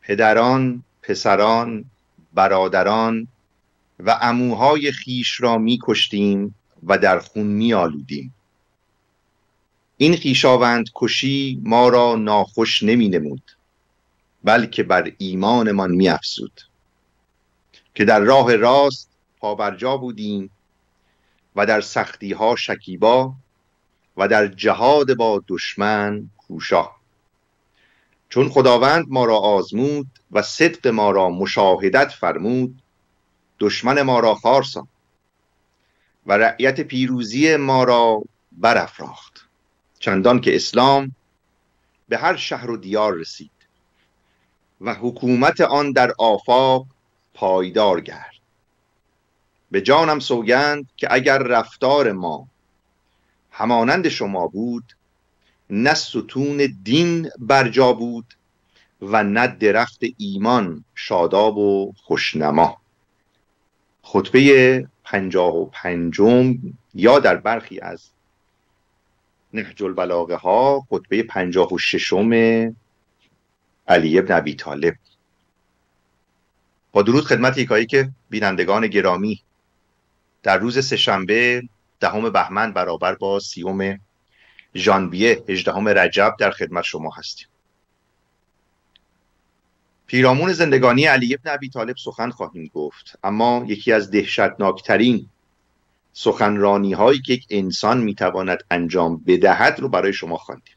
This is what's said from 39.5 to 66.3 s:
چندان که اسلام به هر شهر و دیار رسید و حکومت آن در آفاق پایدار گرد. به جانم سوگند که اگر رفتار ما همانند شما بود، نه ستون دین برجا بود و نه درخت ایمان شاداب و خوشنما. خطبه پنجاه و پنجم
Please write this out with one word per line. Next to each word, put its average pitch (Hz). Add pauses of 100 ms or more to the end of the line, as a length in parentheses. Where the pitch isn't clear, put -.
چندان 113
که -
اسلام 135 (960)
به 117
هر 165
شهر 120
و 117
دیار 101
رسید 80 (1300)
و 107
حکومت 123
آن 143
در 127
آفاق 131 (480)
پایدار 92
گرد. - (1400)
به 196
جانم 151
سوگند 135
که -
اگر 135
رفتار 127
ما 87 (1080)
همانند 123
شما 98
بود، 117 (800)
نه 123
ستون 139
دین 165
برجا 127
بود 117 (680)
و 104
نه 110
درخت 107 (160)
ایمان 98 (100)
شاداب 98
و 98
خوشنما. 76 (1200)
خطبه 131 (160)
پنجاه 92
و 85
پنجم 104 (360)